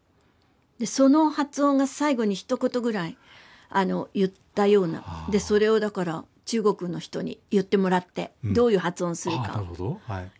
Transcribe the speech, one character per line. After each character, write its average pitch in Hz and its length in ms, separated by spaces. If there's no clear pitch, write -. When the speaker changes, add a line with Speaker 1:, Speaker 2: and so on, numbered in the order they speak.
Speaker 1:
で、 233 80
そ 269 220
の 311 200
発 294 340
音 285 140
が 269 80
最 294 300
後 233 100
に 202 80
一 240 240
言 254 240
ぐ 233 100
ら 185 160
い、 - 100
あ 190 160
の、 180 280
言 190 140
っ 190 40
た 202 120
よ 202 160
う 175 40
な。 160 140
Speaker 2:
は - 260
あ。 190 40
Speaker 1:
で、 202 80
そ 208 200
れ 214 100
を 220 100
だ 214 120
か 190 140
ら、 160 200
中 226 180
国 185 280
の 160 60
人 160 240
に - 180
言 202 100
っ - 20
て 202 140
も 190 120
ら 185 80
っ 180 100
て、 - 240
Speaker 2:
う 107 60
ん。 143 40
Speaker 1:
ど 233 140
う 233 40
い 208 60
う - 20
発 175 240
音 175 120
す 175 140
る 165 80
か。 113 160
Speaker 2:
あ、 - 40
な - 20
る 98 60
ほ 87 100
ど。 107 320
は 95 140
い。 92 180